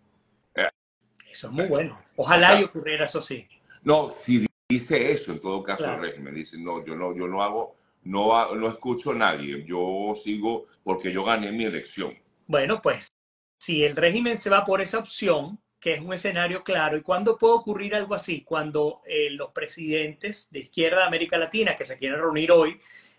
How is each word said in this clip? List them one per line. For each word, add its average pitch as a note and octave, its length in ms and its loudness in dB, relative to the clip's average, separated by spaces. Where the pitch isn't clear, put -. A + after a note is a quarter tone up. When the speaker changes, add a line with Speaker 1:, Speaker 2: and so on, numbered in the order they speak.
Speaker 1:
Eh, F#2 120 2
Speaker 2:
Eso - 180 -12
es A2 60 -12
muy F3 140 0
bueno. C#3 320 -2
Ojalá E3+ 320 6
Speaker 1:
o F#3+ 60 10
sea, G3+ 80 6
Speaker 2:
y - 20 4
ocurriera D#3 420 -4
eso - 160 -4
sí. B2 260 -10
Speaker 1:
no, D3 260 4
si A#2+ 380 2
dice B2 440 2
eso, - 220 -2
en - 80 -12
todo F#2+ 200 -4
caso, G2 220 -4
Speaker 2:
Claro. B2 200 -6
Speaker 1:
el E2+ 60 -4
régimen C#2+ 240 -14
dice, D#2+ 240 -10
"No, E2 260 -8
yo D#2+ 120 -10
no, F2 200 -6
yo F2+ 120 -6
no F#2+ 160 -2
hago, G#2+ 320 -4
no G2+ 300 2
ha-, A2+ 200 2
no A2 120 -2
escucho A#2+ 440 -4
a A#2+ 40 -2
nadie, D2 480 0
yo F#2 600 -4
sigo G#2+ 420 -2
porque F#2 280 -2
yo F#2+ 120 -2
gané G#2+ 280 0
mi A2+ 140 -2
elección". E2 520 -8
Speaker 2:
Bueno, D#3 340 0
pues, B2 280 -2
si D3+ 240 -2
el C#3+ 120 2
régimen A3 420 2
se - 120 -4
va G3+ 160 4
por F#3+ 160 2
esa F#3+ 160 -4
opción, F3 640 -2
que E3 140 0
es D3+ 80 -6
un F3+ 120 -8
escenario F3 500 -4
claro, D#3 320 0
¿y D#3 60 -2
cuándo G#3 380 0
puede A3+ 160 6
ocurrir G#3 400 -2
algo G3+ 180 -2
así? F3 300 -6
Cuando, D3+ 640 -2
eh, D3+ 240 0
los C#3+ 200 -10
presidentes D#3 1000 -6
de C#3+ 80 -10
izquierda E3 400 2
de F#3 60 6
América E3+ 340 0
Latina F3+ 360 0
que - 100 -8
se C3 120 -10
quieren C3+ 220 -4
reunir D#3+ 320 2
hoy, E3 280 6